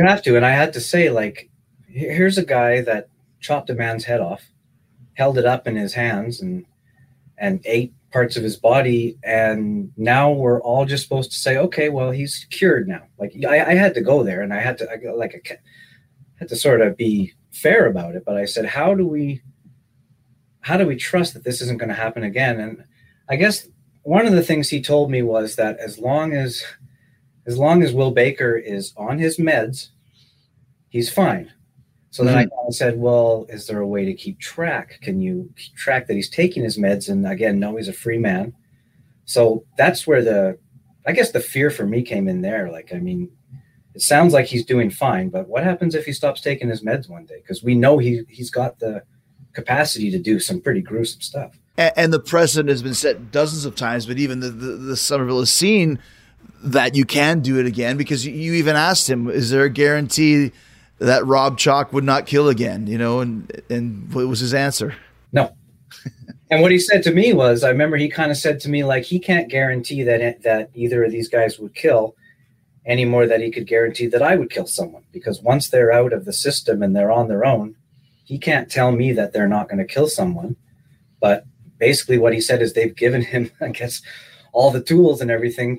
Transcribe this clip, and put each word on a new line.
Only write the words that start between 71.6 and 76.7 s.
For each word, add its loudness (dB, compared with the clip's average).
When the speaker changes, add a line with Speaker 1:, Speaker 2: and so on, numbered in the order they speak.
Speaker 1:
kill – 2
any 0
more 4
than 2
he -4
could -8
guarantee 0
that 2
I 4
would 0
kill -6
someone, -8
because -8
once 2
they're 4
out 4
of -4
the -8
system -2